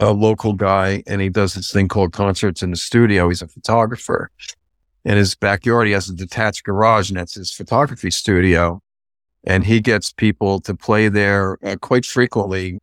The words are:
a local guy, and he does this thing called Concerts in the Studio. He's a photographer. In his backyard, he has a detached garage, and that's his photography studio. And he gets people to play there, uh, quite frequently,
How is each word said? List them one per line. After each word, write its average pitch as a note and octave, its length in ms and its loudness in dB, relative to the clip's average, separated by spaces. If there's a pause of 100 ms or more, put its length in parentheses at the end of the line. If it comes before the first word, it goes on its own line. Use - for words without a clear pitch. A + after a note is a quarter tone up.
a G#2+ 120 4
local G#2+ 400 2
guy, G2 540 0
and G2+ 140 -2
he F#2+ 80 0
does F#2+ 260 0
this F#2+ 160 -10
thing G2 160 2
called F#2 260 0
Concerts G2 500 -2
in F#2 80 -2
the F2 60 -4
Studio. G2+ 520 4
He's F2 140 -2
a E2 60 -14
photographer. - 800 -2 (760)
In G#2 120 2
his G2+ 200 2
backyard, A2 500 0
he G#2 60 0
has G2 160 -2
a F#2+ 60 -10
detached G2 500 -6
garage, G#2 440 2
and F#2+ 100 -6
that's F2 160 -10
his F#2+ 180 -12
photography A#2 580 -2
studio. F2 720 0 (680)
And F#2 160 2
he A2+ 160 2
gets G#2+ 320 0
people G2 500 0
to G2+ 120 -6
play G#2+ 340 2
there, G2+ 560 2
uh, G2 160 -6
quite B2 240 0
frequently, F#2+ 800 -2